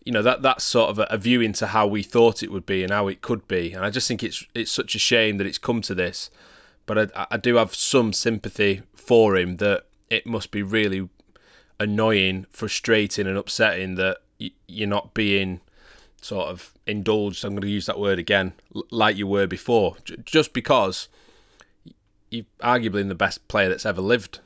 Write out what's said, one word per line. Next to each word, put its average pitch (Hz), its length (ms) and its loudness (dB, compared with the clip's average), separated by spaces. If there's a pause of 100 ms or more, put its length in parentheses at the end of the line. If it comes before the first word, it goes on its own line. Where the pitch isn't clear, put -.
you - 80 -6
know, 107 100 2
that, 127 220 2
that's 131 200 2
sort 113 280 4
of 104 80 -4
a, 107 40 2
a 110 140 -2
view 120 240 2
into 110 260 -2
how 104 200 4
we 101 160 -2
thought 117 400 4
it - 80 -8
would 92 140 -8
be 95 180 -2
and 92 80 -4
how 101 160 0
it 98 140 -8
could 113 260 -4
be. 87 260 -2
And 92 100 -6
I 104 60 -2
just 120 180 -4
think 113 140 -4
it's, - 320 -8
it's 117 180 -6
such - 220 -4
a - 60 -4
shame 110 380 2
that 98 100 -2
it's - 100 -6
come 117 260 -2
to 95 120 -6
this. 90 340 -4 (560)
But 107 300 0
I, 95 160 -6
I 120 60 -2
do 120 180 2
have 110 180 4
some 113 400 2
sympathy 101 720 0 (100)
for 110 420 4
him, 90 220 0
that 101 280 0 (260)
it 113 160 -2
must 113 240 -6
be 104 100 -4
really 98 480 -2 (720)
annoying, 104 720 2
frustrating 107 760 0
and 95 100 -2
upsetting 95 580 -2
that 92 220 0 (220)
y-, - 120 -10 (160)
you're 101 200 -6
not 101 280 -2
being 98 460 0 (600)
sort 92 280 -6
of - 240 -14 (140)
indulged, 104 560 -2
I'm 101 120 -6
gonna 101 120 -4
use 101 200 -2
that - 120 -6
word 98 200 0
again, 92 340 0 (220)
l-, 101 160 -8
like 107 260 2
you 101 80 -4
were 98 220 2
before. 95 480 0 (100)
J-, 82 180 -14
just - 300 0
because 113 540 0 (1200)
you're 117 160 -10 (160)
arguably 110 460 0
the 95 80 -4
best 95 320 -2
player 98 220 2
that's 92 160 -2
ever 95 160 -2
lived, 107 440 0